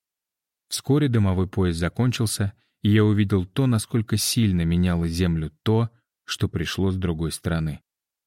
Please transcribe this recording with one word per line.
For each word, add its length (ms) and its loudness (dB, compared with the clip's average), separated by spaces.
Вскоре 400 0
дымовой 400 2
пояс 280 0
закончился, 760 -2
и 80 2
я 140 6
увидел 400 2
то, 220 -2
насколько 500 -2
сильно 460 0
меняло 460 2
землю 440 -2
то, 280 0
что 240 -4
пришло 420 -4
с 60 -2
другой 360 -2
стороны. 480 -4